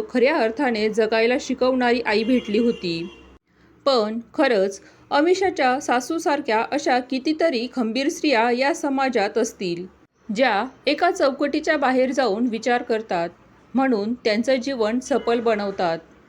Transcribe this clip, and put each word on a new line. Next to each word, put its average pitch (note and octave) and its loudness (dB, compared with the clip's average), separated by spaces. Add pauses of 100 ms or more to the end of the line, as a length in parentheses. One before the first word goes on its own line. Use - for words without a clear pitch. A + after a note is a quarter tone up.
(140)
खऱ्या B3+ 4
अर्थाने A3+ 0
जगायला A3 2
शिकवणारी B3+ 2
आई A3 0
भेटली A3 0
होती. F3+ -2 (800)
पण A3+ 2 (140)
खरंच G#3 0 (300)
अमिषाच्या D#4+ 2
सासूसारख्या C#4+ -2
अशा C4+ 0
कितीतरी C4 -2
खंबीर B3+ -2
स्त्रिया A#3+ 2
या C4+ 0
समाजात C4 -2
असतील, F#3 -4 (320)
ज्या A3+ 2 (220)
एका E4+ 2
चौकटीच्या D4+ 0
बाहेर C4 2
जाऊन A#3+ 0
विचार A#3+ -2
करतात, G#3 -4 (440)
म्हणून A#3+ 0
त्यांचं A#3 0
जीवन A#3+ -2
सफल A#3 0
बनवतात. G3+ 0 (320)